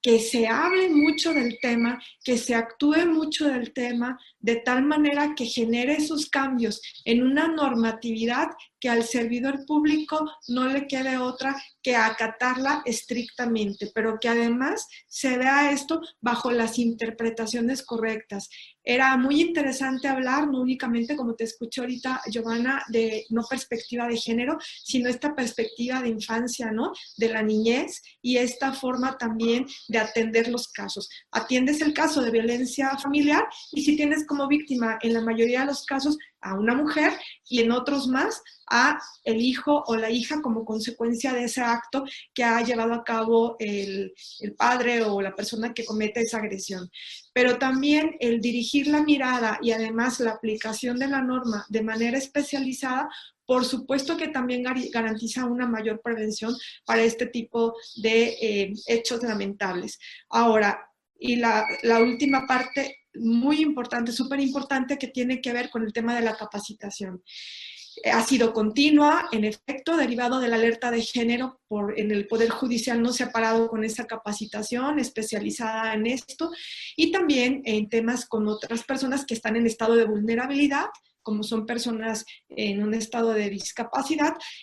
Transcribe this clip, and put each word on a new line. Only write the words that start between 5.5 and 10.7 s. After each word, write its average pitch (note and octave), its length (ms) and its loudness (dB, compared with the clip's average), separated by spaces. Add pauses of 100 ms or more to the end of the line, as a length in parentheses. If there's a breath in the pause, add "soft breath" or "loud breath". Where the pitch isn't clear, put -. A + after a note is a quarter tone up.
esos D4+ 360 -2
cambios C4 500 0 (240 loud breath)
en A#3+ 200 4
una C#4+ 240 4
normatividad A#3 1000 0 (300 loud breath)
que B3+ 100 -2
al A#3 140 4
servidor A#3+ 640 -2
público D4+ 640 2 (180)
no B3+ 200 0
le C#4 180 -2